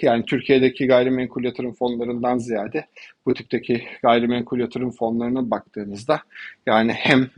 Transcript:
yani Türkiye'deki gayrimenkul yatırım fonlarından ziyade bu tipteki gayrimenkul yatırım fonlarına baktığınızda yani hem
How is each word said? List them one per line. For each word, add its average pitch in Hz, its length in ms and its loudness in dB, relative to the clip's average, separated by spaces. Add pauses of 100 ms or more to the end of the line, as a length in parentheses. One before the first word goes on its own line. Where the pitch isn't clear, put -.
yani 120 240 2
Türkiye'deki 131 600 2
gayrimenkul 127 580 2
yatırım 123 280 -6
fonlarından 123 680 -2
ziyade 117 480 -4 (400)
bu 127 80 4
tipteki - 500 -4 (180)
gayrimenkul 120 580 2
yatırım 123 300 -4
fonlarına 120 600 -4
baktığınızda 107 720 -6 (440)
yani 113 260 4
hem 131 460 2